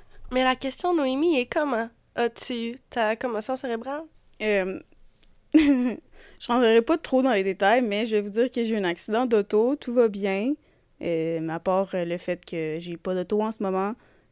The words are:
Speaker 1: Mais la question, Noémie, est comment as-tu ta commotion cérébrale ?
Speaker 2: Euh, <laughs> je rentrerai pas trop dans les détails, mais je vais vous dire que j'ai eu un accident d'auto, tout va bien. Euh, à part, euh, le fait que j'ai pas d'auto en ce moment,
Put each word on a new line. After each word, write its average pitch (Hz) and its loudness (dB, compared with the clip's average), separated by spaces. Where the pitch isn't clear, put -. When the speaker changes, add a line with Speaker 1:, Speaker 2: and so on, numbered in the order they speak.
Speaker 1:
Mais 254 0
la 254 2
question, 269 -4
Noémie, 285 2
est 247 0
comment 254 -2
as-tu 233 -4
ta 220 0
commotion 233 -4
cérébrale ? 262 -6
Speaker 2:
Euh, 196 0
<laughs> - -10
je 269 2
rentrerai 233 6
pas 320 2
trop 262 2
dans 254 2
les 196 2
détails, 196 2
mais 214 0
je 220 0
vais 208 2
vous 208 -8
dire 233 0
que 240 -2
j'ai 226 -2
eu 226 0
un 202 0
accident 208 0
d'auto, 226 2
tout 254 -8
va 240 4
bien. 202 -2
Euh, 165 -2
à 160 -6
part, 190 0
euh, 180 -4
le 170 -4
fait 175 -6
que 160 -6
j'ai 175 -10
pas 185 -4
d'auto 185 -2
en 220 -2
ce 220 -8
moment, 196 -2